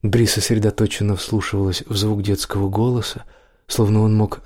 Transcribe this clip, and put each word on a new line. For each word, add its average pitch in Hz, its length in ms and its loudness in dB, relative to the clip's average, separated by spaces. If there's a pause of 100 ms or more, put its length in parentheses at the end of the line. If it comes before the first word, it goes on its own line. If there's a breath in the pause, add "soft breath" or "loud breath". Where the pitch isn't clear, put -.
Бри 113 260 4
сосредоточенно 107 880 0
вслушивалась 98 680 -2
в 110 100 -6
звук 104 260 0
детского 98 460 -2
голоса, 110 560 -2 (440 soft breath)
словно 107 340 2
он 107 120 4
мог 107 320 0